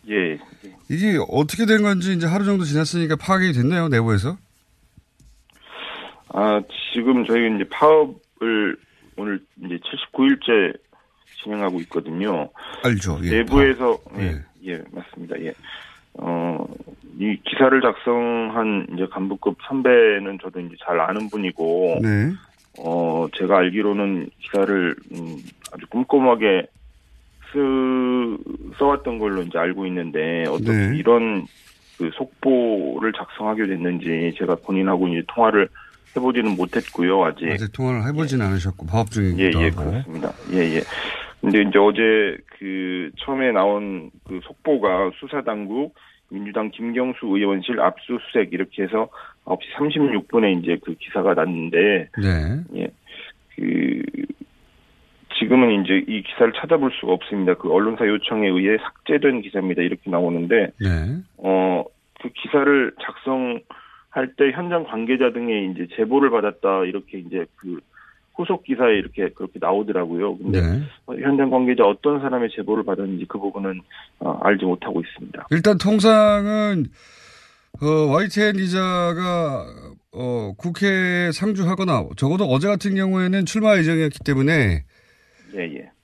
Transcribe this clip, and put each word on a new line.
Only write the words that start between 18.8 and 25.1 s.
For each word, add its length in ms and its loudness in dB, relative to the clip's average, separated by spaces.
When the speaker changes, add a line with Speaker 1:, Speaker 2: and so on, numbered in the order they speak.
Speaker 1:
이제 160 -2
간부급 480 -4
선배는 760 4
저도 180 -10
이제 140 -10
잘 160 0
아는 280 -2
분이고, 720 -2
Speaker 2:
네. 300 2
Speaker 1:
어, 480 -2
제가 220 2
알기로는 720 0
기사를, 540 0